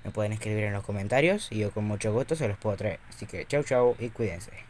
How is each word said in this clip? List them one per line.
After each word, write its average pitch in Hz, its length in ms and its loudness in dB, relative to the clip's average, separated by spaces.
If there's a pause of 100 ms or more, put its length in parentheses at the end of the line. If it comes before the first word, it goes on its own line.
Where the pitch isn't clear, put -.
me 101 80 -8
pueden 107 200 0
escribir 107 320 -2
en 104 100 0
los 101 100 -4
comentarios 123 680 2
y 107 80 -2
yo 104 120 0
con 107 120 -2
mucho 104 300 0
gusto 135 220 2
se 151 120 0
los 98 100 -2
puedo 104 200 -2
traer. 104 220 -2 (100)
Así - 180 -14
que - 180 -8
chau 143 180 2
chau 123 360 4
y 117 100 -4
cuídense. 92 420 -4 (180)